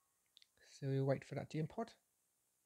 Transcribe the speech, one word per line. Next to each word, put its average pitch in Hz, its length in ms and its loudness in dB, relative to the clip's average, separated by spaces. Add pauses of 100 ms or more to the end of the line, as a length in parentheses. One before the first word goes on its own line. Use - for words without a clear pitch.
(720)
So - 160 -6
we 135 120 4
wait 135 240 4
for - 120 -8
that - 160 -6
to 151 80 0
import. 220 340 -4 (720)